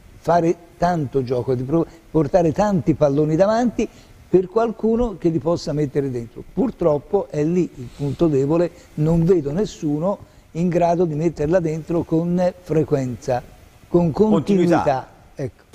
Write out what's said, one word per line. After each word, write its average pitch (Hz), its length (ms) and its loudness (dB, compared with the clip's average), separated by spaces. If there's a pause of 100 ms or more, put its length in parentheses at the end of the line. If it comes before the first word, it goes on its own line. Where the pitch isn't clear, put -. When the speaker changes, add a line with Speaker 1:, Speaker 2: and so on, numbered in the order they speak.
(180)
Speaker 1:
fare 170 360 2 (220)
tanto 156 460 -2
gioco, 127 320 -2
di 123 80 -4
pro-, 151 240 0 (240)
portare 160 420 2
tanti 185 420 0
palloni 151 420 2
davanti 220 520 2 (400)
per 180 200 2
qualcuno 226 680 -2
che 170 120 0
li 160 80 -2
possa 165 340 -2
mettere 143 380 -2
dentro. 120 420 -10
Purtroppo 180 800 0
è 151 120 -2
lì 170 340 0
il 123 200 -12
punto 143 320 -2
debole, 156 420 2 (240)
non 165 300 2
vedo 165 260 2
nessuno 170 680 -4 (340)
in 170 160 -2
grado 170 380 2
di 156 80 -4
metterla 156 440 0
dentro 165 440 -2
con 175 580 0
frequenza, 135 840 -2 (460)
con 175 240 2
continuità. 214 240 2 (400)
Speaker 2:
Continuità. 143 320 -2 (260)
Speaker 1:
Ecco. - 300 -10 (100)